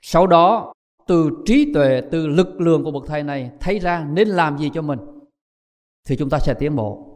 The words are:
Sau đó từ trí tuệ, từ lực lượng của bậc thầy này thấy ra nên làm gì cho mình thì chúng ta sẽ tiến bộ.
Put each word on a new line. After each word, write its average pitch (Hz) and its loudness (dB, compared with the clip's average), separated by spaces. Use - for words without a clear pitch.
Sau 185 2
đó 180 4
từ 165 4
trí 285 2
tuệ, 135 2
từ 160 -2
lực 175 0
lượng 160 2
của 151 -6
bậc 139 -10
thầy 151 -6
này 139 -8
thấy 202 -2
ra 175 -2
nên 190 2
làm 165 0
gì 147 -4
cho 160 -4
mình 147 -4
thì 131 -2
chúng 143 -2
ta 147 0
sẽ 135 2
tiến 143 -2
bộ. 104 -6